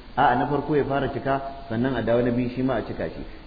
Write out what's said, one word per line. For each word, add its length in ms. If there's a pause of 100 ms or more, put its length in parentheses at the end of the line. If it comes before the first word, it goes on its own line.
(160)
A'a, 200
na 100
farko 300
ya 80
fara 240
cika, 320 (300)
sannan 260
a 60
dawo 200
na 80
biyu 240
shi 80
ma 140
a 60
cika 260
shi. 160 (220)